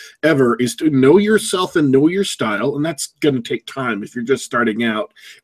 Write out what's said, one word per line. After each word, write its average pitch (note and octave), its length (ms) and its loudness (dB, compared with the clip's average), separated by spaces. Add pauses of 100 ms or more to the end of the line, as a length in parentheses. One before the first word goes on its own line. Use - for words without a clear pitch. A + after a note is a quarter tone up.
(220)
ever C3+ 360 2
is B2 180 -2
to D#3 140 -2
know C#3 280 6
yourself G3+ 600 0
and D3+ 120 2
know C3+ 180 4
your F#3+ 180 0
style, A2 500 -4
and D3 100 -4
that's - 360 -8
gonna C3+ 200 0
take - 240 -8
time A#2 380 -6
if - 100 -16
you're A#2+ 120 -8
just B2+ 180 0
starting A#2 400 -2
out, A2 300 -4 (300)